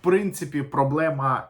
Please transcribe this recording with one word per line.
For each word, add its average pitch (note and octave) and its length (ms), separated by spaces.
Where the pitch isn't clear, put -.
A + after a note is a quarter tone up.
принципі, F3+ 640
проблема C#3 880